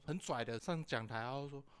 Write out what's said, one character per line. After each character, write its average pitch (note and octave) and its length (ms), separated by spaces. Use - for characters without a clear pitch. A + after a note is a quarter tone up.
很 D#3+ 140
拽 C3 260
的 A2+ 140
上 D#3+ 260
讲 A2+ 220
台， A2+ 140
然 A#2+ 120
后 C#3 160
说 C#3 160